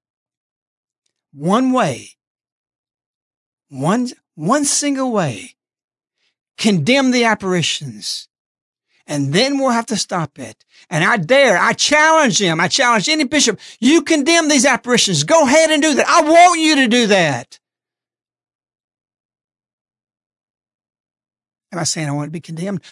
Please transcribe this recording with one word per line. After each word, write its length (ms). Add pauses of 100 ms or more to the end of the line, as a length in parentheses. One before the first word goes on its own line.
(1300)
One 400
way. 460 (1500)
One, 420 (240)
one 300
single 480
way. 420 (1000)
Condemn 540
the 120
apparitions. 1040 (800)
And 260
then 240
we'll 140
have 160
to 100
stop 420
it. 240 (260)
And 140
I 140
dare, 400
I 160
challenge 640
them. 220
I 60
challenge 420
any 140
bishop. 360 (200)
You 240
condemn 440
these 180
apparitions. 580
Go 240
ahead 240
and 100
do 140
that. 120
I 140
want 400
you 140
to 120
do 200
that. 520 (4000)
Am 60
I 40
saying 240
I 40
want 160
to 40
be 80
condemned? 420 (100)